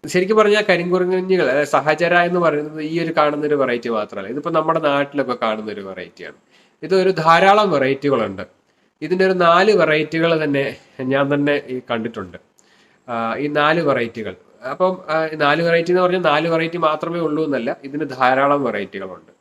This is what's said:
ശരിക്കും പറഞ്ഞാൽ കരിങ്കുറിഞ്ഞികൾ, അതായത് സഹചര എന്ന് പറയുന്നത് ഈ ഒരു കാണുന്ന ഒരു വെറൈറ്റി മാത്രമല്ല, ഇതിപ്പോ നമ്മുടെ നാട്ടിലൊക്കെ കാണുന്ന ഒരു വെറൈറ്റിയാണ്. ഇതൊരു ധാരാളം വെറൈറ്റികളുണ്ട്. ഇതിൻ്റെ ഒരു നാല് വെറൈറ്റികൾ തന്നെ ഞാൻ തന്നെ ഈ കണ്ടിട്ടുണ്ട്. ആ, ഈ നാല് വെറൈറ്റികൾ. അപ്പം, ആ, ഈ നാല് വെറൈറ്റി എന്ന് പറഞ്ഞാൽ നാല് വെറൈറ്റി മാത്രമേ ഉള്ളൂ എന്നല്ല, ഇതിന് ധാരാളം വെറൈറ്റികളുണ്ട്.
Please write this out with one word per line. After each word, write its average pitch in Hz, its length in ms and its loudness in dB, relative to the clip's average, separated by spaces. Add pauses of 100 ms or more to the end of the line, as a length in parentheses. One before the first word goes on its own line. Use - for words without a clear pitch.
ശരിക്കും 190 360 0
പറഞ്ഞാൽ 208 280 4
കരിങ്കുറിഞ്ഞികൾ, 180 840 0
അതായത് 139 240 0
സഹചര 156 380 2 (140)
എന്ന് 175 120 -2
പറയുന്നത് 151 420 -2 (100)
ഈ - 20 -6 (100)
ഒരു 160 140 -6
കാണുന്ന 147 320 0
ഒരു 147 120 2
വെറൈറ്റി 120 340 -2
മാത്രമല്ല, 101 380 -6
ഇതിപ്പോ 147 240 -6
നമ്മുടെ 160 320 0
നാട്ടിലൊക്കെ 139 460 -2 (100)
കാണുന്ന 110 300 -4
ഒരു 101 120 -12
വെറൈറ്റിയാണ്. 87 500 -14 (460)
ഇതൊരു 185 280 2 (120)
ധാരാളം 190 520 6
വെറൈറ്റികളുണ്ട്. 131 680 0 (580)
ഇതിൻ്റെ 180 280 0
ഒരു 190 60 2 (100)
നാല് 180 260 6 (100)
വെറൈറ്റികൾ 156 500 0 (120)
തന്നെ 139 200 0 (500)
ഞാൻ 139 200 2
തന്നെ 143 220 0 (180)
ഈ 127 40 -8 (120)
കണ്ടിട്ടുണ്ട്. 110 480 -6 (680)
ആ, 120 80 -6 (280)
ഈ 147 40 -2 (120)
നാല് 156 300 2
വെറൈറ്റികൾ. 113 460 -4 (360)
അപ്പം, 185 220 0 (180)
ആ, 156 40 -2 (180)
ഈ - 80 -10
നാല് 147 240 2
വെറൈറ്റി 170 260 2
എന്ന് 180 140 4
പറഞ്ഞാൽ 180 240 0
നാല് 151 240 2
വെറൈറ്റി 165 320 -2
മാത്രമേ 170 420 -2
ഉള്ളൂ 147 200 -2
എന്നല്ല, 127 220 -2 (180)
ഇതിന് 147 180 -6 (100)
ധാരാളം 135 520 2
വെറൈറ്റികളുണ്ട്. 95 720 -8